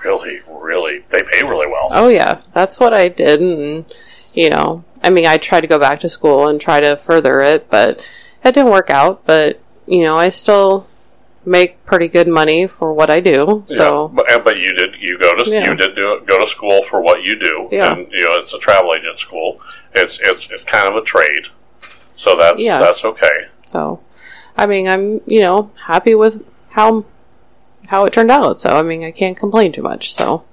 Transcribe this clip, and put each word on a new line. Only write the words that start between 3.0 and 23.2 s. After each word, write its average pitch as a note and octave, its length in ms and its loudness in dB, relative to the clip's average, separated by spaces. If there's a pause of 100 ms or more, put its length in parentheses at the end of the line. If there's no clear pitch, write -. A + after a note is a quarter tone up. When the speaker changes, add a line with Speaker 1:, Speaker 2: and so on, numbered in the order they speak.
Speaker 2:
did. D3+ 320 0
And, D#3+ 440 -4 (480)
you E3 160 0
know, D#3 360 -2 (180)
I F3 80 2
mean, F3 160 2
I D#3 120 4
tried E3 240 0
to D#3+ 40 -6
go D#3 120 2
back C#3+ 220 0
to F3 80 -6
school D3 400 0
and D3+ 120 -2
try D#3 200 0
to D3 160 2
further C#3+ 440 0
it, D3 280 0
but G#2+ 300 2 (460)
it B3+ 100 4
didn't C4+ 160 4
work F#3+ 200 2
out. D#3 360 0
But, D#3 320 2 (280)
you F3+ 180 0
know, D#3 100 0
I E3+ 160 2
still G3 560 2 (580)
make F3+ 400 0
pretty E3+ 240 0
good E3+ 200 2
money D#3+ 400 0
for E3 240 -6
what D3+ 180 2
I D#3 100 2
do. F3+ 480 0
Speaker 1:
Yeah, - 80 -8
Speaker 2:
So D3+ 320 0
Speaker 1:
but, B2 240 -2
and, A#2+ 120 2
but G#2+ 120 2
you F#2 140 -2
did, F2+ 300 -4
you F2+ 180 -8
go F2 160 2
to, A#2+ 160 -2
Speaker 2:
Yeah. G#3+ 180 0
Speaker 1:
you F2+ 80 -2
did F#2+ 200 -2
do, G2+ 280 -4
go F#2+ 140 2
to G#2 80 0
school G2+ 420 0
for G2+ 140 -2
what F2+ 220 2
you G2 140 -4
do. E2+ 340 -4
Speaker 2:
Yeah. F#3+ 200 0
Speaker 1:
And, - 200 -10
you F2+ 120 -2
know, E2+ 160 2
it's - 140 -12
a - 40 -12
travel F#2 360 2
agent E2 240 -8
school. E2+ 420 -10 (340)
It's, - 280 -2
it's, G2 280 -2
it's - 140 -16
kind G2+ 240 0
of G2+ 80 -4
a A2 80 -6
trade. D2+ 420 -2 (720)
So F#2+ 200 2
that's, E2+ 240 2
Speaker 2:
Yeah. G3+ 160 0
Speaker 1:
that's - 260 0
okay. D2+ 420 -2 (200)